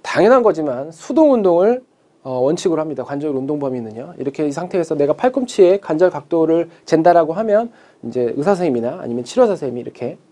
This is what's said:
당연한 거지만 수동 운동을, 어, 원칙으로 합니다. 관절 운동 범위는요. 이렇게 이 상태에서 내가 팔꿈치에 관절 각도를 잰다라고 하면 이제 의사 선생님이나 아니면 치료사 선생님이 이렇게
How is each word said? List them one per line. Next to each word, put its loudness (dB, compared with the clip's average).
당연한 4
거지만 -2
수동 2
운동을, 2
어, -6
원칙으로 0
합니다. -6
관절 -6
운동 -4
범위는요. -8
이렇게 -4
이 -2
상태에서 -4
내가 2
팔꿈치에 2
관절 0
각도를 0
잰다라고 4
하면 0
이제 -4
의사 0
선생님이나 -2
아니면 -6
치료사 2
선생님이 -6
이렇게 -10